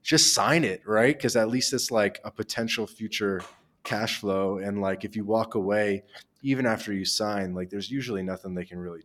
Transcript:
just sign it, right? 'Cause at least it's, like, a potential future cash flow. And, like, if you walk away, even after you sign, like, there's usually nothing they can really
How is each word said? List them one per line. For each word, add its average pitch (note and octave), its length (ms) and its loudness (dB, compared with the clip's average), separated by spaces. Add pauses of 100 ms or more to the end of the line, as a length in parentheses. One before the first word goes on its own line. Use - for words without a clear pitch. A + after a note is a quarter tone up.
just - 300 4
sign C#3+ 300 4
it, F#2+ 220 -2
right? A#2 340 4
'Cause A#2+ 160 0
at A2 140 4
least B2+ 240 0
it's, B2 180 -2
like, G#2 320 2
a G#2+ 80 -10
potential A2+ 560 -4
future G2+ 540 -4 (420)
cash A2 360 -2
flow. G2 400 0
And, G2+ 200 -4
like, F#2+ 240 -2
if G2+ 120 -10
you G#2+ 100 -4
walk A2 300 2
away, G2+ 480 2 (400)
even C3+ 240 0
after A2 260 0
you F#2+ 100 -2
sign, G2 520 -2
like, F2+ 160 -6
there's G2+ 180 -8
usually A#2+ 320 -4
nothing F#2 320 -6
they F2+ 120 -6
can F2+ 140 -14
really E2+ 260 -10